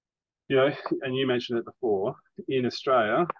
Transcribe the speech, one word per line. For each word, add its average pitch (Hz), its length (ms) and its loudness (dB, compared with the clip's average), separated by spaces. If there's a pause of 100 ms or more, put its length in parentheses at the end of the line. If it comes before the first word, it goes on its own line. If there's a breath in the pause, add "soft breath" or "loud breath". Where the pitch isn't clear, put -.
(480)
you 139 80 2
know, 135 140 6 (300)
and 131 160 -4
you 135 100 0
mentioned 120 340 -2
it 113 40 -4
before, 107 500 -2 (320)
in 131 200 0
Australia, 123 600 2 (140)